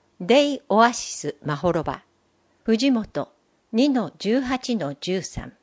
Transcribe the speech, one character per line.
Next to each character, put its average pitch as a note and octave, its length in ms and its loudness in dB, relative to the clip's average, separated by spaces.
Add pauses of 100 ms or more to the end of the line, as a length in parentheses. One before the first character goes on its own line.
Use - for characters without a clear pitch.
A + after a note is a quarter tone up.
(200)
デ C4+ 360 2
イ - 120 -14
オ G#3+ 140 4
ア A#3+ 100 6
シ - 200 -8
ス - 300 -8
ま D3 140 -4
ほ E3+ 160 0
ろ E3 100 -2
ば。 - 220 -8 (600)
藤 A3+ 260 2
本、 A3 420 -2 (400)
二 B3 160 4
の B3 300 0
十 A#3 240 0
八 B3+ 340 -4
の C#3+ 180 -4
十 F#3 280 -4
三。 - 400 -12